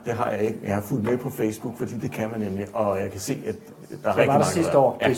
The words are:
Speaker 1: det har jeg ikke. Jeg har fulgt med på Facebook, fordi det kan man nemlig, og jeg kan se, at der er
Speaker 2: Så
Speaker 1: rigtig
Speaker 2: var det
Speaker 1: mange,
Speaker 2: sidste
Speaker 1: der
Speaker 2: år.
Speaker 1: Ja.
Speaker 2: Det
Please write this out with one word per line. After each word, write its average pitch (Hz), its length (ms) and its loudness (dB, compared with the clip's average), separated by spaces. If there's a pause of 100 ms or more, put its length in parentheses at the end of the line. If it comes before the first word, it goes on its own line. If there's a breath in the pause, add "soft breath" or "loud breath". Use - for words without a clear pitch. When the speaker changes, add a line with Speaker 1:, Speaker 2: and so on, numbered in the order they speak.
Speaker 1:
det 117 80 -2
har - 180 -2
jeg 104 100 -2
ikke. 110 220 0
Jeg 101 120 -2
har 104 60 0
fulgt 110 220 -2
med 120 140 2
på - 120 -8
Facebook, 110 480 -4
fordi 110 160 -6
det - 180 -6
kan 110 200 -4
man 113 80 -6
nemlig, 101 340 -4
og 101 280 0
jeg 98 100 -4
kan 98 80 -10
se, - 180 -4 (100)
at 107 80 -2 (480)
der 107 60 0
er 95 40 4
Speaker 2:
Så 98 60 -4
Speaker 1:
rigtig 120 80 6
Speaker 2:
var 135 60 4
det 143 60 6
Speaker 1:
mange, - 60 4
Speaker 2:
sidste 165 260 2
Speaker 1:
der 147 60 6
Speaker 2:
år. 127 240 6
Speaker 1:
Ja. 113 60 4
Speaker 2:
Det 131 100 4